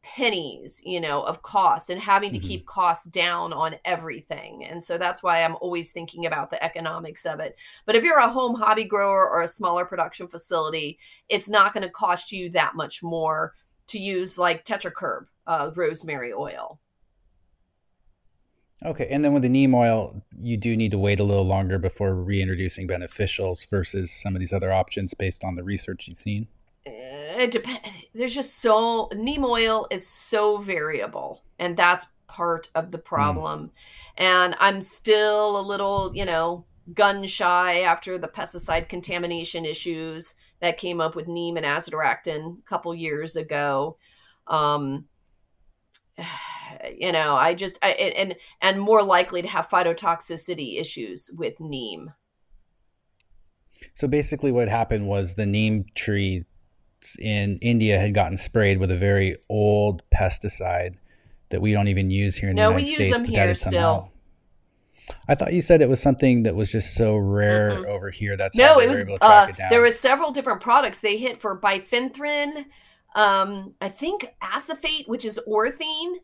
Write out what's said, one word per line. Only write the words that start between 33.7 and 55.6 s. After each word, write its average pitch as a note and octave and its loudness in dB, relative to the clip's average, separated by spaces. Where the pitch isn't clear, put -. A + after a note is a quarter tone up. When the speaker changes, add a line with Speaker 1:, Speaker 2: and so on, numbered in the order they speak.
Speaker 1:
And F3+ 4
I'm G3 4
still G#3+ 4
a - -6
little, G3 -2
you G3 -4
know, E3+ -2
gun G3 2
shy F3+ 2
after F#3 0
the E3+ -8
pesticide E3+ -4
contamination E3+ -6
issues D#3+ -6
that E3+ -2
came F3 -6
up D#3+ -2
with D#3+ -10
neem E3+ -6
and D#3 -4
azadirachtin D#3 -4
a - -20
couple F3 -6
years D#3+ -6
ago. D3 -4
Um, D3 -2
<sighs> E3 -12
you F3+ -2
know, D#3 2
I D3+ 6
just, F#3 -6
I, G3 4
and, - 0
and, F#3+ -2
and G3 2
more G#3 6
likely F#3 2
to F3 -6
have F3 -4
phytotoxicity E3 -2
issues G#2 -6
with E3 -8
neem. C3 -10
Speaker 2:
So - -4
basically C#3+ 0
what A#2+ 2
happened A2 0
was G2 -2
the G#2+ -2
neem G#2+ 0